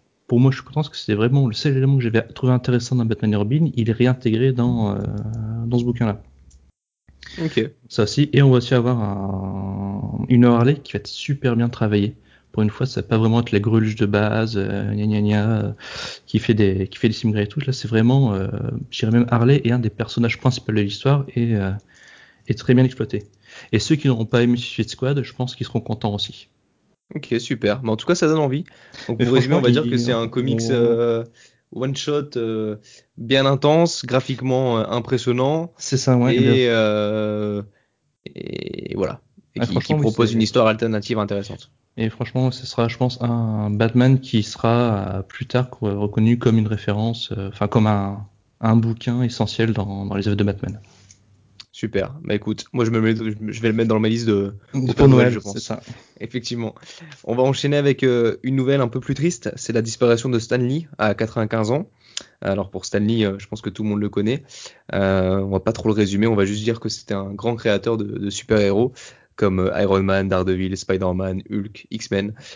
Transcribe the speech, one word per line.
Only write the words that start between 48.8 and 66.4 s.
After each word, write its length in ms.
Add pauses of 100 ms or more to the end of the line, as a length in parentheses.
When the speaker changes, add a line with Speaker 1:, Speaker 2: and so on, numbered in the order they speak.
Speaker 1:
essentiel 500
dans, 340
dans 100
les 120
œuvres 80
de 80
Batman. 380 (960)
Speaker 2:
Super. 460
Bah, 100
écoute, 380
moi, 140
je 40
me 120
mets, 160
je 440
vais 60
le 60
mettre 160
dans 100
ma 80
liste 200
de, 260 (200)
de 120
Speaker 1:
Pour 100
Speaker 2:
Père 140
Noël, 160
Speaker 1:
Noël, 80
Speaker 2:
je 60
pense. 120
Speaker 1:
c'est 80
ça. 220 (400)
Speaker 2:
Effectivement. 520 (520)
On 100
va 80
enchaîner 320
avec, 280
euh, 400
une 120
nouvelle 240
un 80
peu 140
plus 120
triste. 440
C'est 160
la 80
disparition 480
de 100
Stan 160
Lee 320 (100)
à 180
quatre-vingt-quinze 560
ans. 180 (500)
Alors, 300
pour 160
Stan 140
Lee, 260
euh, 140
je 80
pense 120
que 100
tout 140
le 60
monde 100
le 80
connaît. 360 (500)
Euh, 460
on 100
va 100
pas 140
trop 160
le 60
résumer. 320
On 80
va 100